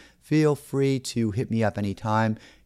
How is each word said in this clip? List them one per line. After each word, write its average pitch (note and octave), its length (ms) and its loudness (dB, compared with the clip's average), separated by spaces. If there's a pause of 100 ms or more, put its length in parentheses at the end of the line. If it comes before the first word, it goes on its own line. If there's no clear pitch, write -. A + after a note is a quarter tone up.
(200)
feel D3+ 340 2
free C3+ 460 -2
to A2+ 320 -2
hit A#2 180 -4
me A2+ 140 0
up G2+ 120 0
anytime. G#2+ 600 0 (300)